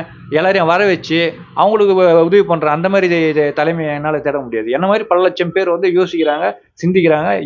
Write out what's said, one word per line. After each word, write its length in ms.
எல்லாரையும் 340
வர 140
வச்சு 340
அவங்களுக்கு 420
உ-, 300
உதவி 180
பண்ற 280
அந்த 180
மாதிரி 200
இது, 100
இது 140
தலைமையை 420
என்னால 240
தேட 200
முடியாது. 320
என்ன 160
மாதிரி 240
பல 100
லட்சம் 340
பேர் 200
வந்து 220
யோசிக்கிறாங்க, 500
சிந்திக்கிறாங்க. 480